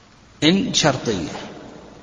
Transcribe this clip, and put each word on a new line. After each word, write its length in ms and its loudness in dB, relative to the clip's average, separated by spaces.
إن 300 4
شرطية، 580 0